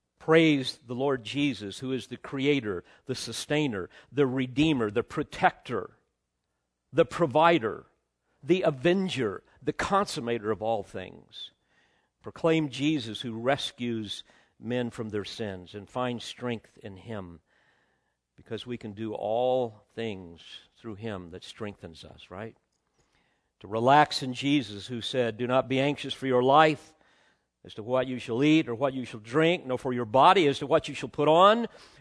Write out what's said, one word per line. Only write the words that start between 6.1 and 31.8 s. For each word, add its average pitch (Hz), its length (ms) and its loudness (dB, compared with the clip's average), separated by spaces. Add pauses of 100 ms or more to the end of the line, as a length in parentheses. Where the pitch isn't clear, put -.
the 156 140 4
provider, 156 800 2 (580)
the 170 200 2
avenger, 151 800 0 (200)
the 151 120 -4
consummator 120 760 -2
of 101 120 -4
all 110 200 -2
things. - 680 -14 (720)
Proclaim 160 480 0
Jesus, 127 500 -2
who 113 180 -8
rescues 117 840 -4 (340)
men 120 300 -4
from 110 220 -10
their 101 160 -6
sins, 92 480 -10
and 101 120 -14
find 123 360 -6
strength - 560 -10
in 98 180 -16
him, 90 440 -12 (960)
because - 300 -12
we 120 120 -8
can 107 160 -12
do 110 180 -8
all 117 720 -2 (100)
things 95 460 -8 (380)
through 113 160 -12
him 98 380 -10
that 92 120 -16
strengthens 90 640 -14
us, - 240 -20
right? 104 260 -14 (1040)
To 101 80 -18
relax 131 560 4
in 127 100 -6
Jesus, 120 540 -2
who 120 120 -8
said, 117 360 -2
"Do 120 100 -4
not 123 220 0
be 131 100 -2
anxious 139 340 -2
for - 140 -8
your 123 160 2
life 151 500 4 (720)
as 92 120 -20
to 110 100 -12
what 127 240 0
you 127 100 -4
shall 117 240 -2
eat 151 260 6
or 120 60 -4
what 131 180 -2
you 131 120 -6
shall 113 160 -14
drink, 160 440 2
nor 127 140 -2
for 131 140 -4
your 123 120 -2
body 147 440 8
as 135 100 0
to 143 80 -8
what - 220 2
you 139 80 -10
shall - 120 -8
put 147 200 0
on. 202 400 8 (320)